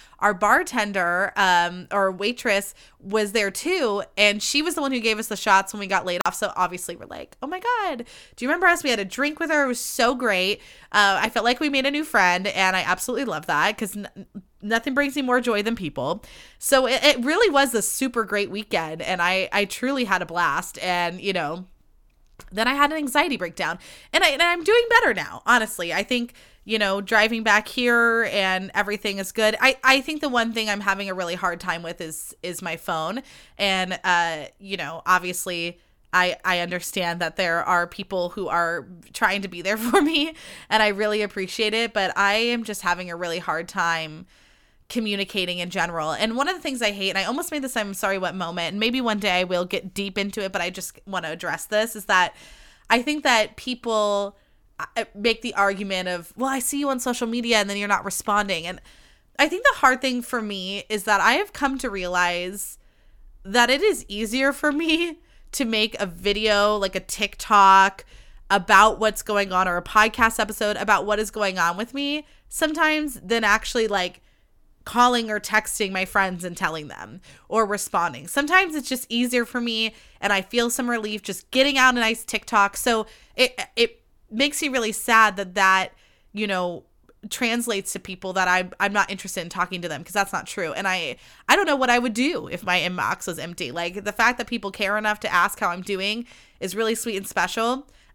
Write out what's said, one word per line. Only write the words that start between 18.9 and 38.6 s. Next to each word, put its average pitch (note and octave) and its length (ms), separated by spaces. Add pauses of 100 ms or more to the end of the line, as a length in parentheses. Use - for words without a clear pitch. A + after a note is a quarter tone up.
And F3+ 180
I, F#3 320
I G#3 120
truly B3+ 400
had F#3+ 180
a E3+ 40
blast. E3 540
And, F3 400
you F#3+ 120
know, F3 340 (840)
then G#3+ 180
I C4 60
had C#4+ 160
an D#4 80
anxiety D4 380
breakdown, E3+ 420 (340)
and F4+ 120
I, E4 60
and C#4 120
I'm F4 220
doing A4+ 260
better A4+ 240
now. - 320
Honestly, A3 460
I F3 100
think, A#3+ 320 (300)
you G#3+ 140
know, G3 220
driving A3 420
back G#3+ 260
here A#3 640
and F#3+ 420
everything G3+ 440
is F#3+ 140
good. A3 280
I, C4 220
I C4+ 180
think D4+ 200
the D4+ 80
one A#3 240
thing A3 160
I'm G#3 120
having G3 280
a F#3+ 60
really F3+ 200
hard F3+ 260
time E3+ 220
with E3 180
is, D#3+ 420
is F3 200
my E3+ 140
phone. E3 460 (360)
And, F#3 460
uh, E3+ 420 (120)
you G3 180
know, E3 300
obviously F3+ 720 (340)
I, F3+ 320
I F3+ 160
understand F3 600
that E3 160
there E3+ 280
are F3 220
people F3+ 440
who F#3 180
are E3+ 380 (260)